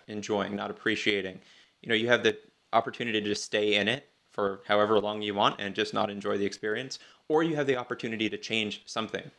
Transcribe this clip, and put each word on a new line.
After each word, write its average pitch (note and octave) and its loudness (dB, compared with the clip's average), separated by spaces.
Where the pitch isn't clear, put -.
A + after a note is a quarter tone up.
enjoying, G2+ -2
not G2+ -6
appreciating, G2+ -2
you - -12
know, A#2 2
you A2+ 2
have A#2 6
the A2 4
opportunity A2+ 0
to G2+ -4
just G2+ -2
stay G#2+ 2
in G2+ 4
it C3 -2
for G2 -2
however G#2 6
long G#2 -2
you G#2 -2
want A2+ 2
and G2 -6
just G#2+ -2
not G#2 0
enjoy G2+ -2
the G2+ 0
experience, G#2+ -6
or D#3 4
you E3 0
have C#3+ 0
the C3 4
opportunity A#2 -2
to G2+ -4
change G#2+ -4
something. - -6